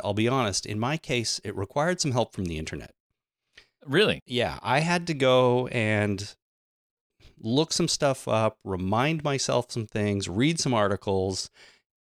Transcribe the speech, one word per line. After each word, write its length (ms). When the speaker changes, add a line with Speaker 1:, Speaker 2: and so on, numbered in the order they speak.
Speaker 1:
I'll 100
be 140
honest, 380
in 120
my 200
case, 440
it 140
required 440
some 120
help 220
from 100
the 140
internet. 340
Speaker 2:
Really? 420
Speaker 1:
Yeah, 360
I 180
had 280
to 60
go 540
and 680
look 320
some 160
stuff 400
up, 360
remind 600
myself 460
some 160
things, 420
read 320
some 140
articles, 760